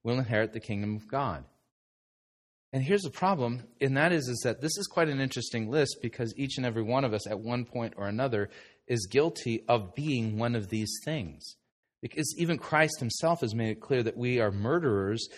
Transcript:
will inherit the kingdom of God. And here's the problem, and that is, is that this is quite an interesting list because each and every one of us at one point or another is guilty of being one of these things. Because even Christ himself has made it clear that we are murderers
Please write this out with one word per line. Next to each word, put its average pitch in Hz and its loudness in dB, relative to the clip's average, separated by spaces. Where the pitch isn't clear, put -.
will 120 2
inherit 113 2
the 113 -8
kingdom 104 -2
of 107 -10
God. 113 -2
And 131 0
here's 190 2
the 156 -4
problem, 127 0
and 135 2
that 160 6
is, 143 0
is 120 -4
that 117 0
this 156 -2
is 202 -4
quite 165 2
an 135 -2
interesting 117 -2
list 139 2
because 113 -4
each 139 -4
and 127 0
every 113 0
one 127 2
of 113 0
us 107 -2
at 104 -4
one 120 -2
point 117 -6
or 101 -4
another 107 0
is 110 -2
guilty 131 2
of 110 2
being 120 0
one 117 0
of 104 -2
these 107 -2
things. 98 -6
Because 143 -4
even 165 0
Christ 151 2
himself 160 0
has 110 0
made 113 0
it 107 -4
clear 127 2
that 110 -2
we 123 0
are 107 4
murderers 110 2